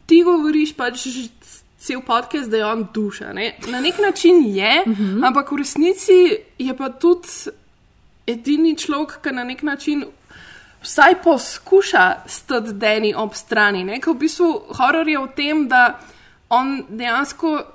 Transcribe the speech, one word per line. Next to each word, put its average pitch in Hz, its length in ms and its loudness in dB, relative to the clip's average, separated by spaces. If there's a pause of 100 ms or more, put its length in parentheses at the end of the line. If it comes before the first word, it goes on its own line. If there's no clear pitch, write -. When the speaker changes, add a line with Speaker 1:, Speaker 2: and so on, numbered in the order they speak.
Speaker 1:
ti 339 180 6
govoriš 302 500 0
pač 240 260 -6
že 247 300 -10 (480)
cel 254 260 -8
podcast, 247 460 -4
da 220 80 -2
je 220 80 0
on 220 240 -4
duša, - 440 -8
ne? 220 320 -6
Na 247 160 -6
nek 349 160 -2
način 359 500 4
je, 214 380 0
Speaker 2:
Mhm. 208 400 0
Speaker 1:
ampak 269 260 0
v 294 60 -4
resnici 330 560 0 (440)
je 254 180 -6
pa 262 160 -8
tudi 349 380 0 (1000)
edini 294 460 0
človek, 302 460 -6
ki 285 120 -6
na 247 120 -6
nek 254 180 -10
način 294 420 -4 (800)
vsaj 302 360 4
poskuša - 840 2 (200)
stati 226 500 -6
Dani 214 400 0
ob 208 200 -6
strani, 208 480 0
ne? 202 160 -6
Ker 320 140 -2
v 247 60 -4
bistvu 320 300 0 (220)
horor 294 360 0
je 302 120 -2
v 262 120 -8
tem, 294 360 -2
da 240 320 2 (520)
on 262 360 0
dejansko 262 720 -4 (160)